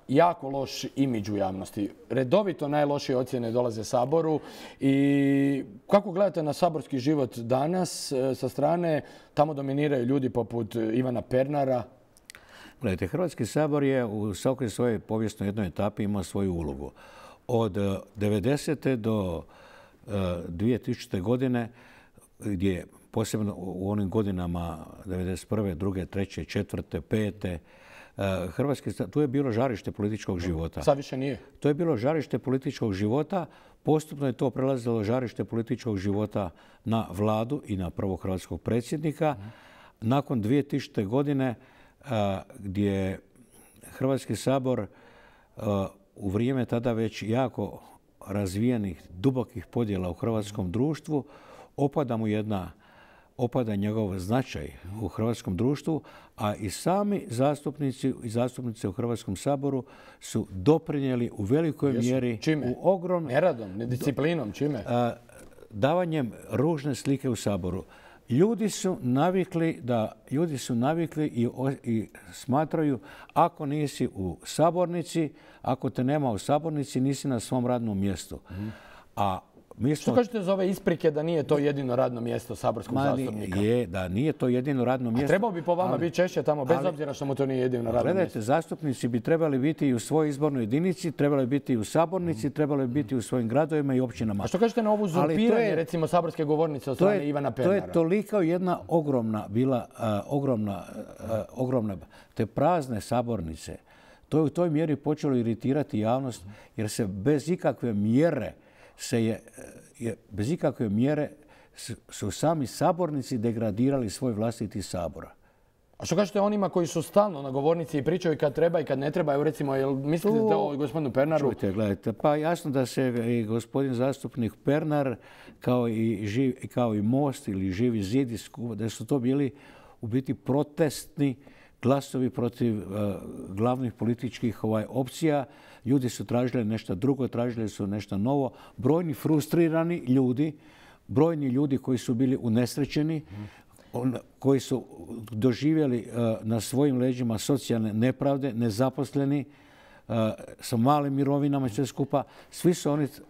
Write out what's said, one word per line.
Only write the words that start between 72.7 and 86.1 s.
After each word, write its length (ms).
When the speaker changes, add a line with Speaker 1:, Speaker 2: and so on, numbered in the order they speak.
Speaker 2:
ako 320
nisi 480
u 300
sabornici, 880
ako 280
te 140
nema 260
u 80
sabornici, 640
nisi 280
na 120
svom 260
radnom 320
mjestu. 400
Speaker 1:
Mhm. 180
Speaker 2:
A 220
mi 160
Speaker 1:
Što 100
Speaker 2:
smo 100
Speaker 1:
kažete 280
za 100
ove 160
isprike 420
da 120
nije 200
to 160
jedino 380
radno 240
mjesto 340
saborskog 400
Speaker 2:
Ma, 200
ni-, 100
Speaker 1:
zastupnika? 360
Speaker 2:
je, 260
da 220
nije 240
to 160
jedino 360
radno 240
Speaker 1:
A 40
Speaker 2:
mjesto. 160
Speaker 1:
trebao 220
bi 120
po 120
vama 180
Speaker 2:
Ali, 80
Speaker 1:
biti 160